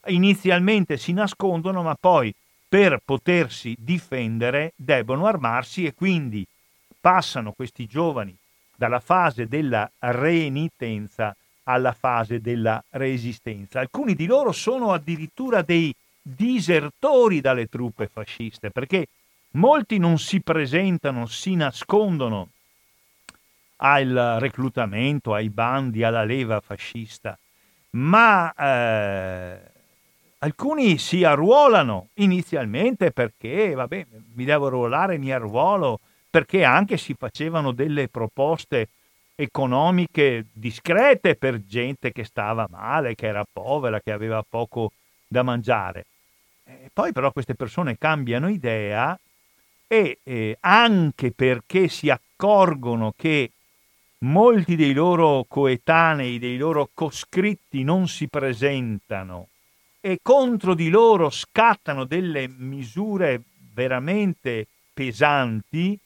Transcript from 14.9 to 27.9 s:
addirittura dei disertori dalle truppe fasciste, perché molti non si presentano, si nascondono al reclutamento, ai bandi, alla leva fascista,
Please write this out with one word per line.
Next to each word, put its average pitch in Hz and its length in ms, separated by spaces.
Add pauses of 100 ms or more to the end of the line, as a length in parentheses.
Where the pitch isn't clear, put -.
addirittura 170 680
dei 165 300 (300)
disertori 190 1160
dalle 127 260
truppe 117 400
fasciste, 107 640
perché 135 380 (440)
molti 226 460
non 170 200
si - 220
presentano, 151 840
si 185 300
nascondono 143 960 (1300)
al 127 600
reclutamento, 123 960
ai 110 140
bandi, 117 560
alla 113 180
leva 110 380
fascista, 110 760 (540)